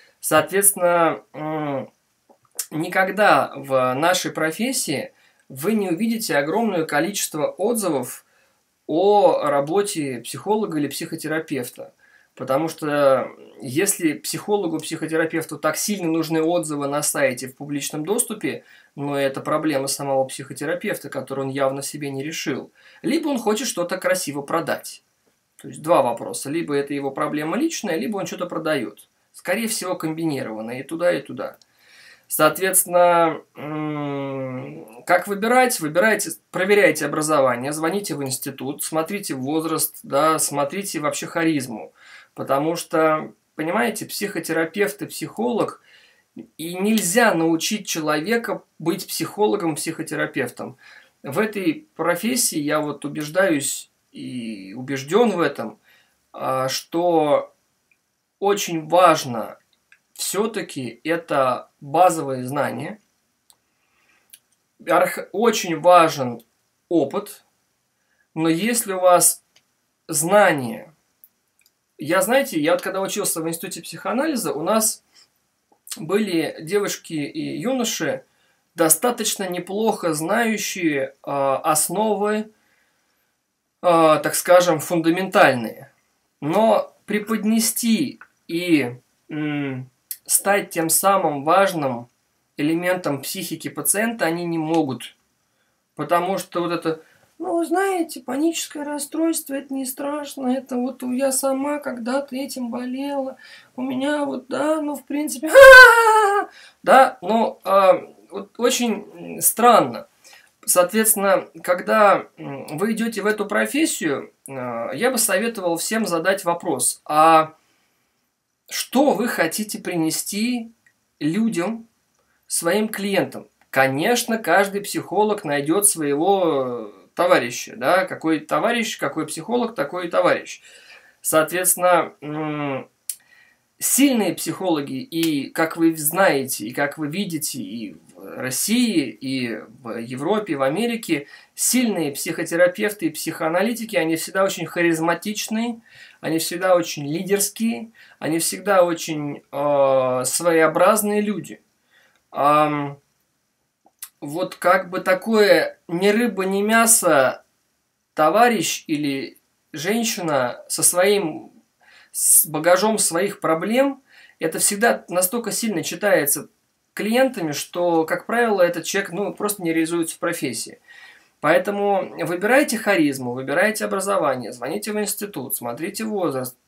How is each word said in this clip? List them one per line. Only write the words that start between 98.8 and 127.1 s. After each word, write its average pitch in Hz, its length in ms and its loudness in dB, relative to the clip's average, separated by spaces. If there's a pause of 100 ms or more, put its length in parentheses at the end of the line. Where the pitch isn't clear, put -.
расстройство — 294 720 -4
это 277 180 -8
не 269 140 -6
страшно, 285 640 -8
это 262 280 -4
вот 254 280 -6
у, 247 80 -6
я 262 200 0
сама 269 460 -2
когда-то 254 580 -6
этим 262 360 -8
болела, 262 680 -6 (380)
у 254 80 -8
меня 269 420 -2
вот, 254 220 -8
да, 294 340 -2
ну, 294 140 -6
в - 100 -14
принципе, 302 460 -4
<laughs> 466 960 12 (340)
да, 254 380 6
ну, 214 420 0
а, 190 380 6 (300)
вот 196 280 -12
очень, 240 540 0
м, 170 280 -12
странно". 175 640 4 (580)
Соответственно, 202 800 2 (160)
когда, 214 640 4 (120)
м, 147 400 -10
вы 214 160 0
идете 226 280 -4
в 196 60 -2
эту 208 180 0
профессию, 214 880 -2 (160)
а, 123 440 -6
я 226 180 0
бы 240 80 -2
советовал 190 580 -2
всем 220 300 -4
задать 170 360 0
вопрос, 170 640 -2
а 156 480 6 (1160)
что - 440 2
вы 214 140 -2
хотите 190 520 -2
принести 202 920 -2 (480)
людям, 202 680 -2 (600)
своим 208 420 0
клиентам? 196 580 -4 (220)
Конечно, 170 680 0
каждый 196 420 2
психолог 202 640 -2
найдет 151 440 0
своего, 143 1080 0
э, - 140 -20 (100)